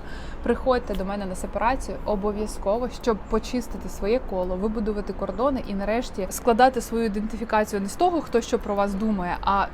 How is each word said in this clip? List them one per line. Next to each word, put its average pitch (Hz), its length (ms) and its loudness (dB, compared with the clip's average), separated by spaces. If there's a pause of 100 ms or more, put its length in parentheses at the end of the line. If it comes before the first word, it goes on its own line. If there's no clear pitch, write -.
(440)
приходьте 240 520 2
до 185 100 -2
мене 202 200 -2
на 185 100 -4
сепарацію 202 680 0
обов'язково, 208 840 0 (140)
щоб 220 140 2
почистити - 720 -2
своє 214 300 0
коло, 185 360 -2
вибудувати 208 580 -2
кордони 208 540 0
і 202 60 -4
нарешті 202 560 -2
складати 240 520 6
свою 226 240 0
ідентифікацію 214 760 0
не 202 80 -2
з - 60 -8
того, 349 260 4
хто 233 200 2
що 226 180 0
про 208 160 -4
вас 202 180 2
думає, 190 480 0
а 196 320 4